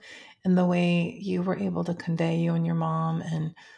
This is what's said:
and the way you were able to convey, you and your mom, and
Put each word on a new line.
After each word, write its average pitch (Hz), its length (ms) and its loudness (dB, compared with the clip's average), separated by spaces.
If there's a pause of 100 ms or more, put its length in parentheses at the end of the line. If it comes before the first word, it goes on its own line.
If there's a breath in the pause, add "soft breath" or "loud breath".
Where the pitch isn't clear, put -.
(440 loud breath)
and 180 120 4
the 180 100 4
way 175 540 2
you 180 220 -2
were 185 160 -2
able 180 240 -2
to 170 120 -2
convey, 165 440 0
you 165 160 2
and 165 100 0
your 165 120 0
mom, 160 460 0
and 160 340 -4 (220 loud breath)